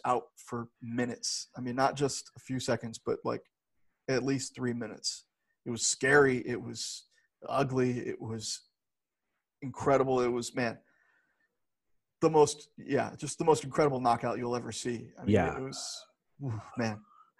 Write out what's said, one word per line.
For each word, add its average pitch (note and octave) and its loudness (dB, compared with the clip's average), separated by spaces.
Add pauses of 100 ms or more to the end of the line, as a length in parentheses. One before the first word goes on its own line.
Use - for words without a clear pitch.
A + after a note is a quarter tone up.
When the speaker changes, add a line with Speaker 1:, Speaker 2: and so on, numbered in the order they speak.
Speaker 1:
out B2 0 (120)
for A#2 -10 (140)
minutes. A#2+ -4 (100)
I B2 -10
mean, B2 -6
not C3+ 4
just C#3 -2
a - -20
few C3 -6
seconds, A#2 -2
but, - -4
like, A#2+ -4 (640)
at C3 2
least C3+ -2
three B2 -2
minutes. G#2+ -8 (400)
It B2 -6
was A#2 -2
scary. C3+ 6
It A#2+ -4
was - -10 (440)
ugly. B2+ 0
It - -6
was A2+ -8 (1000)
incredible. C3 2
It B2 4
was, A#2+ -2
man, A#2 -2 (1400)
the D#3+ 6
most, D3+ 4
yeah, - -2
just - -10
the E3+ 0
most D3+ 6
incredible C#3 2
knockout A#2 2
you'll A#2+ -4
ever A#2+ -6
see. A2 -6
I - -14
mean, G2+ 2
Speaker 2:
Yeah. E2+ 2
Speaker 1:
it - -6
was, - -10 (400)
oof, B2 -4 (240)
man. A2 -2 (400)